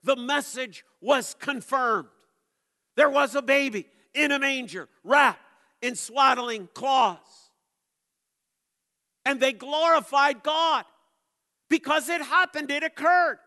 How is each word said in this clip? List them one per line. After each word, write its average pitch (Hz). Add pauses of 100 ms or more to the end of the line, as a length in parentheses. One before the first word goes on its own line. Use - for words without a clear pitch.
The 262
message 254 (160)
was 262
confirmed. 240 (880)
There 294
was 277
a 285
baby 262 (280)
in 285
a 285
manger, 247 (140)
wrapped 254 (420)
in 247
swaddling 240
cloths. 233 (1700)
And 269
they 262
glorified 285
God 311 (840)
because 302
it 339
happened, 302
it 294
occurred. 320